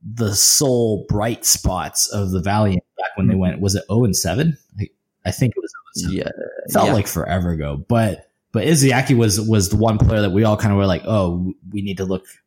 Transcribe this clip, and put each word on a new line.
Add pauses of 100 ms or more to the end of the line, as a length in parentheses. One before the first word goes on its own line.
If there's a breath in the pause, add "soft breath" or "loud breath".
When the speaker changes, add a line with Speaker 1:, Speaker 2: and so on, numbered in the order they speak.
Speaker 1:
the
sole
bright
spots
of
the
Valiant (160)
back
when
they
Speaker 2:
Mm-hmm.
Speaker 1:
went,
was
it
oh
and
seven? (220)
I, (380)
I
think
it
was
oh (120)
and
seven.
Speaker 2:
Yeah. (400)
Speaker 1:
It
felt
Speaker 2:
Yeah.
Speaker 1:
like
forever
ago,
but, (240)
but
Izayaki
was,
was
the
one
player
that
we
all
kinda
were
like,
Oh, (160)
we
need
to
look (240)